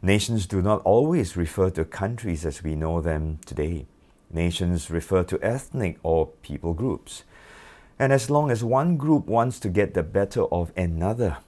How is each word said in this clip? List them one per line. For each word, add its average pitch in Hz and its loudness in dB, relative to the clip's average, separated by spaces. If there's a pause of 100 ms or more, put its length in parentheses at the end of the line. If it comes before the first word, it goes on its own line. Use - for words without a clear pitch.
Nations 104 2
do 95 0
not 101 2
always 120 4
refer 90 0
to 80 -2
countries 98 -4
as 76 -4
we 78 -4
know 80 -2
them 78 -2
today. 78 -4 (420)
Nations 85 0
refer 87 2
to - -2
ethnic 113 -2
or 82 2 (160)
people 78 -6
groups. 95 -6 (720)
And 135 2
as 135 2
long 147 2
as 113 0
one 143 2
group 147 2
wants 117 0
to 104 -2
get 92 2
the 87 0
better 101 0
of 85 0
another 90 0 (100)